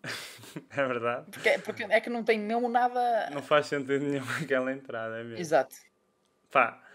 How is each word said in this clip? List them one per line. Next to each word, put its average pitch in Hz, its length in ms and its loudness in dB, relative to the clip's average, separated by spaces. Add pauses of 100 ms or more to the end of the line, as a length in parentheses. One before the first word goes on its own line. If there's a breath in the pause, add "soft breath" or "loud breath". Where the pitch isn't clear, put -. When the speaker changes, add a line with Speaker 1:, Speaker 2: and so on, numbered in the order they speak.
Speaker 1:
<laughs> - 680 -12
É 143 140 0
verdade. 120 460 -2
Speaker 2:
Porque, 196 300 2
porque 214 240 -8
é 214 160 4
que 240 100 -6
não 233 140 -4
tem 226 160 4
mesmo 233 280 0
nada 240 640 2
Speaker 1:
Não 143 120 -4
faz 147 240 4
sentido 139 380 0
nenhum 139 260 -2
<laughs> 139 120 -4
aquela 131 300 0
entrada, 113 480 -8
é - 20 -10
mesmo. 117 160 -10
Speaker 2:
Exato. 156 380 2 (720)
Speaker 1:
Pá. 117 320 2 (120)